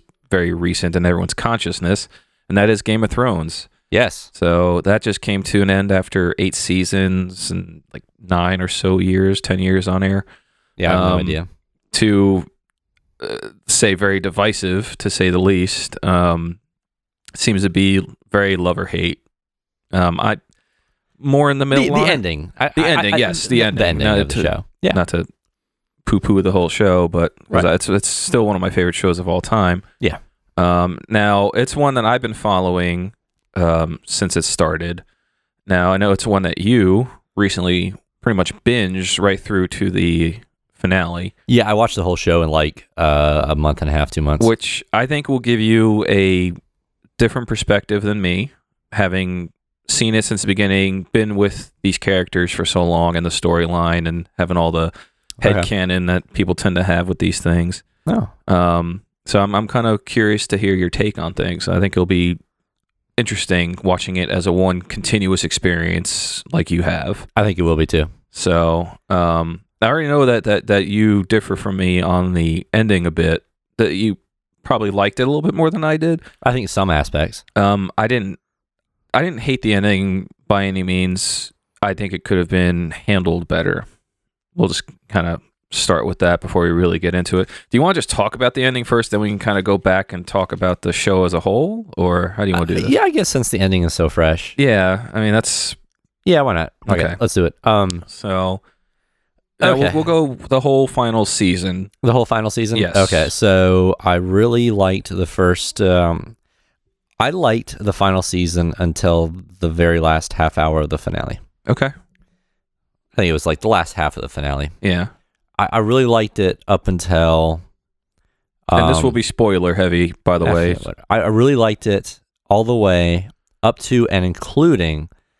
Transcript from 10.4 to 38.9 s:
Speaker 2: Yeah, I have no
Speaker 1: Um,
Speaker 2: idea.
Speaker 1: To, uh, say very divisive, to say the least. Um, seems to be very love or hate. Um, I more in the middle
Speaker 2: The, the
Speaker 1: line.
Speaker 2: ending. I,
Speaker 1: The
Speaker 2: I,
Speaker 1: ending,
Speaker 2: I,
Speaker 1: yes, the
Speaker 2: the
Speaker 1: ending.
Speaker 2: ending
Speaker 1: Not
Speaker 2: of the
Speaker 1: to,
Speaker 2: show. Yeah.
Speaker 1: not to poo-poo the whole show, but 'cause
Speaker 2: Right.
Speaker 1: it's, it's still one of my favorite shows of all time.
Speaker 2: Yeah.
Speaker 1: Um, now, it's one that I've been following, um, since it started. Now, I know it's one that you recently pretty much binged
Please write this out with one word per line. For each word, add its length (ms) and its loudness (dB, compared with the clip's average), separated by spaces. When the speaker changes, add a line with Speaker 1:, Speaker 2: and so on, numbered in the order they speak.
Speaker 2:
Yeah, 140 0
I 40 2
have 140 2
no 80 2
Speaker 1:
Um, 40 0
Speaker 2:
idea. 280 -4
Speaker 1:
To, 520 2
uh, 280 -10
say 280 2
very 260 0
divisive, 760 -4
to 120 -4
say 180 2
the 120 2
least. 640 0
Um, 560 0
seems 300 0
to 60 2
be 360 2
very 260 2
love 220 -2
or 80 -6
hate. 400 -6
Um, 280 0
I 160 0
more 280 2
in 60 -2
the 80 0
middle 180 2
Speaker 2:
The, 60 0
the 80 2
Speaker 1:
line. 120 2
Speaker 2:
ending. 480 -4
I, 160 0
Speaker 1:
The 80 0
Speaker 2:
I, 60 2
Speaker 1:
ending, 260 0
Speaker 2:
I, 40 2
Speaker 1:
yes, 280 -2
the 120 2
Speaker 2:
the 40 4
Speaker 1:
ending. 240 0
Speaker 2:
ending 220 0
Speaker 1:
Not 100 4
Speaker 2:
of 100 0
the 60 -4
Speaker 1:
to, 80 -2
Speaker 2:
show. 220 -2
Yeah. 140 0
Speaker 1:
not 140 0
to 160 -2
poo-poo 380 2
the 80 2
whole 180 2
show, 380 2
but 260 0
'cause 140 0
Speaker 2:
Right. 140 2
Speaker 1:
it's, 120 -4
it's 200 0
still 360 -2
one 120 -2
of 60 -4
my 80 -2
favorite 260 0
shows 240 -2
of 80 -6
all 120 0
time. 440 0
Speaker 2:
Yeah. 180 -4
Speaker 1:
Um, 420 0
now, 420 2
it's 260 -2
one 180 0
that 100 0
I've 180 0
been 120 -6
following, 800 -2
um, 500 0
since 320 -4
it 60 -2
started. 600 -2
Now, 280 2
I 40 2
know 140 2
it's 160 0
one 160 2
that 160 -4
you 500 2
recently 580 0
pretty 160 0
much 160 0
binged 580 0